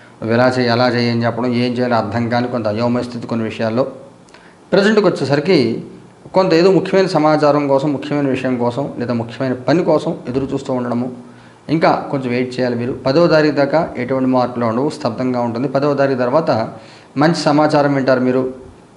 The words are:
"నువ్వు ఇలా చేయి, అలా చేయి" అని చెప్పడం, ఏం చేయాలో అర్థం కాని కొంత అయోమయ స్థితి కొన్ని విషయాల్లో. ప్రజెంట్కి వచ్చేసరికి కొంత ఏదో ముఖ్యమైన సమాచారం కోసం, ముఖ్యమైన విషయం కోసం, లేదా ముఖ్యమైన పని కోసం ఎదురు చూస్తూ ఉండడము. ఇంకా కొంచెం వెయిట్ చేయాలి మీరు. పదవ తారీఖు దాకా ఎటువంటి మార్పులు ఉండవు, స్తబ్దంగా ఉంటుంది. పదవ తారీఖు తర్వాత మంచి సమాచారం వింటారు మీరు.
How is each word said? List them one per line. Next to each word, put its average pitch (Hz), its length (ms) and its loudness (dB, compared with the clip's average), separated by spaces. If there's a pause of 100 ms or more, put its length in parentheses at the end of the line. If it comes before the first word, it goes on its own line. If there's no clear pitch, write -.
(240)
"నువ్వు 110 100 0
ఇలా 123 140 6
చేయి, 123 220 2
అలా 123 200 2
చేయి" 120 220 0
అని 117 140 0
చెప్పడం, 123 200 -2
ఏం 120 280 0
చేయాలో 120 220 0
అర్థం 113 340 -2
కాని 123 180 0
కొంత 120 200 -4
అయోమయ 120 360 -2
స్థితి 120 240 -10
కొన్ని 113 180 -4
విషయాల్లో. 113 380 -2 (880)
ప్రజెంట్కి 202 340 4
వచ్చేసరికి 147 800 0 (480)
కొంత 185 200 2
ఏదో 175 180 4
ముఖ్యమైన 185 360 2
సమాచారం 147 600 2
కోసం, 139 260 0
ముఖ్యమైన 143 340 -2
విషయం 127 300 -2
కోసం, 120 400 -4
లేదా 120 160 -4
ముఖ్యమైన 120 400 -4
పని 143 300 0
కోసం 165 340 0 (100)
ఎదురు 131 180 -2
చూస్తూ 135 280 -4
ఉండడము. 123 380 -4 (580)
ఇంకా 165 420 2
కొంచెం 131 180 -4
వెయిట్ 123 300 -4
చేయాలి 123 160 -2
మీరు. 120 180 -4
పదవ 156 340 2
తారీఖు 156 280 4
దాకా 151 420 0
ఎటువంటి 131 320 -2
మార్పులు 123 360 0
ఉండవు, 123 240 0
స్తబ్దంగా 123 520 -4
ఉంటుంది. 120 260 -2
పదవ 139 260 0
తారీఖు 135 260 0
తర్వాత 127 500 0 (480)
మంచి 165 180 4
సమాచారం 147 580 2
వింటారు 131 260 2
మీరు. 127 340 0 (440)